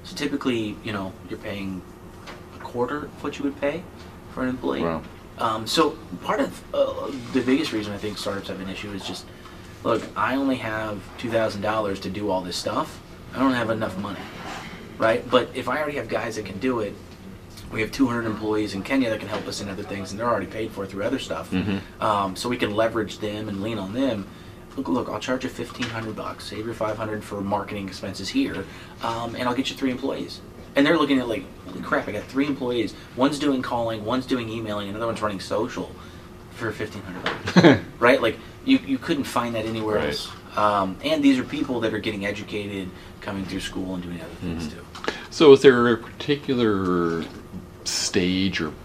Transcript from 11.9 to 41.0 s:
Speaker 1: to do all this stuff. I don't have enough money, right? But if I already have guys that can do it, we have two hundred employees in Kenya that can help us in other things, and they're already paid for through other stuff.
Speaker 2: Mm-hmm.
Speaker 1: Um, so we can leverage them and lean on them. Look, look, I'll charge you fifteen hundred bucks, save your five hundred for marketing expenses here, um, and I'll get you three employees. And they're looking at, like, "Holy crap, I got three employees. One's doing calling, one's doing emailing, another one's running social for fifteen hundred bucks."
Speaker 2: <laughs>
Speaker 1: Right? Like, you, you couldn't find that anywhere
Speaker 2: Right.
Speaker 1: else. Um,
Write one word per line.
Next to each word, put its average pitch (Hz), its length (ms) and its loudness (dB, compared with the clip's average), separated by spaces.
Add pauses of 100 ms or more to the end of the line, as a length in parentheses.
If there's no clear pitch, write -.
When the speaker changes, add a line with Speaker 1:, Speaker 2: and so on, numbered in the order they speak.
Speaker 1:
to 98 100 -4
do 101 200 -2
all 92 120 2
this 87 140 -6
stuff. 135 440 -2 (340)
I 117 60 -4
don't 131 140 6
have 113 160 0
enough 104 280 -2
money, 101 220 -6 (760)
right? 117 300 4
But 120 260 6
if 123 140 -4
I 131 100 0
already 147 180 -2
have 127 120 -4
guys 113 280 -2
that 104 100 -4
can 98 140 -8
do 127 200 2
it, 101 140 -2 (800)
we 110 80 -2
have 107 100 0
two 139 160 4
hundred 117 200 0
employees 107 480 0
in 95 100 -2
Kenya 135 260 2
that 107 80 0
can 98 100 -8
help 101 200 -4
us - 120 -6
in 98 80 -6
other 95 140 -6
things, 98 300 -6
and 101 80 -8
they're 120 100 0
already 98 160 0
paid 110 240 -6
for 98 160 -6
through 98 160 -6
other 127 160 0
stuff. 92 320 -6
Speaker 2:
Mm-hmm. 98 280 2 (220)
Speaker 1:
Um, 101 360 2
so - 120 -4
we 123 80 0
can 107 200 0
leverage 113 420 2
them 107 300 -4
and 98 120 -4
lean 110 180 -4
on 95 140 -6
them. 117 360 0 (480)
Look, 131 100 -4
look, 127 220 0
I'll 107 100 -4
charge 127 240 -2
you 127 80 -4
fifteen - 380 -6
hundred 113 260 -6
bucks, 98 300 -8
save 107 200 -6
your 113 100 -4
five 107 220 -2
hundred 107 280 -4
for 101 160 -6
marketing 98 480 -2
expenses 95 400 -6
here, - 360 0 (380)
um, 117 320 -2
and 123 140 -2
I'll - 80 0
get 135 120 0
you 139 80 -6
three 135 140 0
employees. - 500 -4 (360)
And 139 80 8
they're 160 140 6
looking 139 220 6
at, 120 80 -2
like, - 160 -2 (220)
"Holy - 160 -10
crap, - 260 0
I 104 40 -4
got 104 120 -4
three 139 220 2
employees. 123 480 0 (220)
One's 143 220 4
doing 139 240 2
calling, 113 420 0
one's 127 220 0
doing 120 220 -2
emailing, 104 400 -4
another 110 180 -4
one's 107 160 -2
running 101 180 -2
social 92 500 -2 (600)
for 110 200 -4
fifteen 104 300 -6
hundred 90 220 -10
bucks." 151 640 8
Speaker 2:
<laughs> - 120 -16
Speaker 1:
Right? 123 200 8
Like, 110 180 0 (260)
you, 131 140 6
you 127 200 -2
couldn't 147 260 0
find 120 300 -2
that 110 120 -2
anywhere 107 300 0
Speaker 2:
Right. 73 120 2
Speaker 1:
else. - 220 -4 (260)
Um, 101 480 4